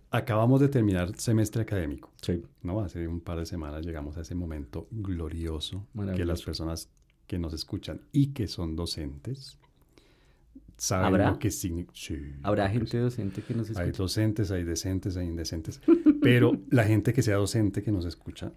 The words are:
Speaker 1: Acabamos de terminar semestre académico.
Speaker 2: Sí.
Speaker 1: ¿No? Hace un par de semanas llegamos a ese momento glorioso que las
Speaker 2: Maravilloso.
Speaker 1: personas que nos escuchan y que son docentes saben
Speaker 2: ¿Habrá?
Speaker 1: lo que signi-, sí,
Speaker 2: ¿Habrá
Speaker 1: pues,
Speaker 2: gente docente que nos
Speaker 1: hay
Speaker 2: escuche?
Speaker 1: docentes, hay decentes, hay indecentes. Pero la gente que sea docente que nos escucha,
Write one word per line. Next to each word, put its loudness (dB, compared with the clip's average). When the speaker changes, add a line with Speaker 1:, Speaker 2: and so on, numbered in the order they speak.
Speaker 1:
Acabamos 4
de 6
terminar 2
semestre 2
académico. -4
Speaker 2:
Sí. 0
Speaker 1:
¿No? -2
Hace -4
un -4
par -6
de -4
semanas -8
llegamos -8
a -8
ese -10
momento -8
glorioso -6
que -8
las -4
Speaker 2:
Maravilloso. -2
Speaker 1:
personas -6
que -4
nos -2
escuchan -8
y 4
que -4
son -4
docentes -8
saben 0
Speaker 2:
¿Habrá? 6
Speaker 1:
lo -2
que 0
signi-, -4
sí, -8
Speaker 2:
¿Habrá 2
Speaker 1:
pues, 0
Speaker 2:
gente -2
docente -2
que -6
nos -2
Speaker 1:
hay -2
Speaker 2:
escuche? -6
Speaker 1:
docentes, 0
hay 0
decentes, -2
hay -2
indecentes. -6
Pero 6
la 6
gente 4
que 2
sea 2
docente 2
que 0
nos 0
escucha, -10